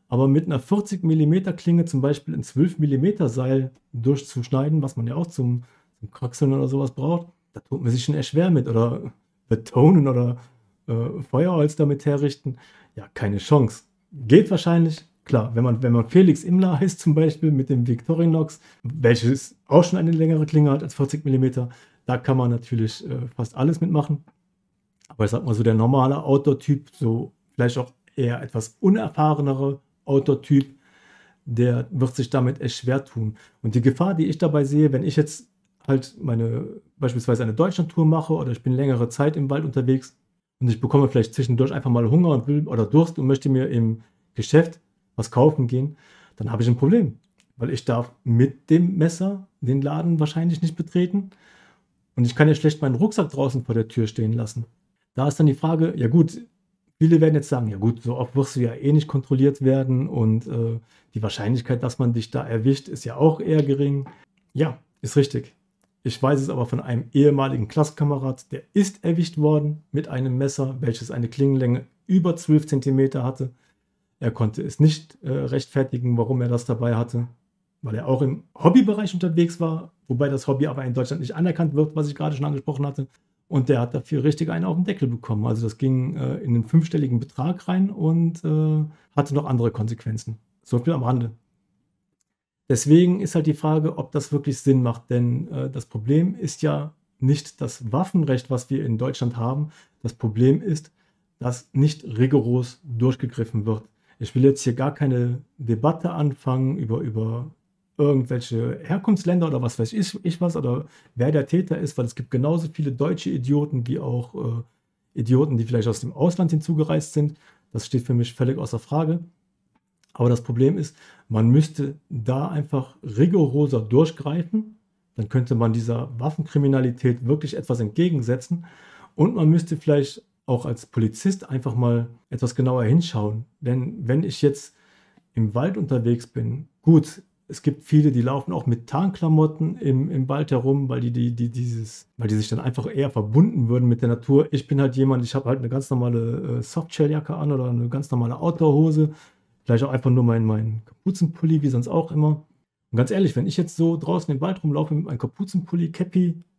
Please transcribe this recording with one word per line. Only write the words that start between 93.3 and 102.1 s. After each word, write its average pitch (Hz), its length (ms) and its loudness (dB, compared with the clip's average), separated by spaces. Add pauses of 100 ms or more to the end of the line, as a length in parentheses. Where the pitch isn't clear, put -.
halt 156 140 0
die 151 60 2
Frage, 156 440 -2
ob - 140 -8
das - 200 -6
wirklich 143 280 -2
Sinn 131 220 4
macht. 120 280 -4
Denn, 123 380 -2
äh, 131 200 -8
das 131 160 -12
Problem 151 520 0
ist - 260 -8
ja 147 320 -4 (240)
nicht 143 420 0
das 110 320 -10
Waffenrecht, 143 560 0
was 123 220 -4
wir 135 160 -2
in 113 100 -2
Deutschland 120 400 -4
haben. 135 320 -4 (320)
Das - 140 -8
Problem 123 480 2
ist, 170 280 -6 (480)
dass 120 360 -8
nicht 147 300 0
rigoros 120 800 0